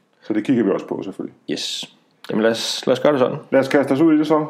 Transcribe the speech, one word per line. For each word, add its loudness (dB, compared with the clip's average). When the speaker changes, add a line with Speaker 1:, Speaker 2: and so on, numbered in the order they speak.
Speaker 1:
så -6
det -2
kigger 2
vi 2
også -4
på, -6
selvfølgelig. -10
Speaker 2:
Yes. -8
Jamen, -2
lad 4
os, -6
lad 4
os 0
gøre 2
det 0
sådan. 0
Speaker 1:
Lad 4
os 2
kaste 2
os 2
ud 6
i 6
det 0
så, 2